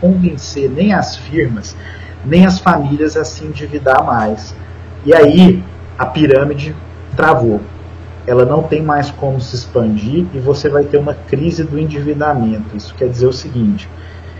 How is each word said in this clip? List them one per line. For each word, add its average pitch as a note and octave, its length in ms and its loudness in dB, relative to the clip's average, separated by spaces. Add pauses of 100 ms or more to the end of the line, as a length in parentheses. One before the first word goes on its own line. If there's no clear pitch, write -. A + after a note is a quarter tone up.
convencer E3 680 0
nem F3 240 0
as D3+ 240 -2
firmas, C3 600 -4 (480)
nem E3 200 6
as F#3 140 2
famílias D3 580 0
a D#3 80 0
se D#3 200 -12
endividar C#3+ 600 0
mais. A2 480 -2 (540)
E D3 80 8
aí, E3 480 8 (340)
a B2+ 80 -2
pirâmide D3 720 2 (420)
travou. A#2+ 440 2 (680)
Ela B2 180 4
não D3+ 200 2
tem D#3 180 -2
mais D3 260 0
como C3+ 320 -4
se - 140 -8
expandir A#2 800 0
e C3+ 60 -6
você C#3 280 0
vai C#3+ 140 2
ter C#3+ 160 2
uma C#3+ 160 -2
crise D#3+ 480 -2
do C#3+ 160 -4
endividamento. C#3+ 1000 -2
Isso - 200 -12
quer B2+ 120 0
dizer A#2+ 180 2
o C3 60 4
seguinte: A#2 560 -2 (520)